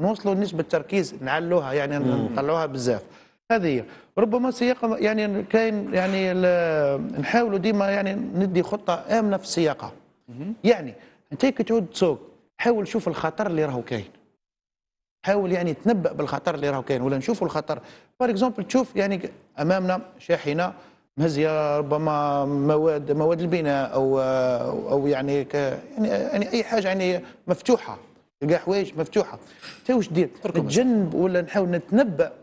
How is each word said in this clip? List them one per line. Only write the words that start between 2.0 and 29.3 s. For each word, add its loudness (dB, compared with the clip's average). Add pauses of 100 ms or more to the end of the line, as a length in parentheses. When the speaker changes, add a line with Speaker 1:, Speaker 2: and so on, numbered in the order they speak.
Speaker 2:
مم. 0
Speaker 1:
نطلعوها 0
بزاف. -2 (500)
هذه 2
هي. 0 (340)
ربما 2
السياقة 0
يعني 0
كاين 0
يعني 0
ال-، 2
نحاولوا 2
ديما 2
يعني -2
ندي 0
خطة -4 (140)
آمنة 2
في -10
السياقة. -2 (360)
Speaker 3:
مهم. -10 (100)
Speaker 1:
يعني 2 (380)
أنت 2
كي 0
تعود 0
تسوق -2 (240)
حاول 2
شوف -2
الخطر -2
اللي 0
راهو -4
كاين. -6 (1200)
حاول 0
يعني 0
تنبأ 0
بالخطر -4
اللي -2
راهو -2
كاين -2
ولا 0
نشوفوا -2
الخطر. -4 (380)
فور 0
example -2
تشوف 0
يعني 0
ك-، -8 (300)
أمامنا 0 (180)
شاحنة -2 (440)
مهزية 2
ربما 0
مواد، 2
مواد 2
البناء 0
أو، 2 (680)
أو 2
يعني 0
ك-، -6
يعني، -2
يعني 0
أي 0
حاجة 0
يعني 0 (220)
مفتوحة، 0 (420)
تلقى 2
حوايج -2
مفتوحة. -2 (400)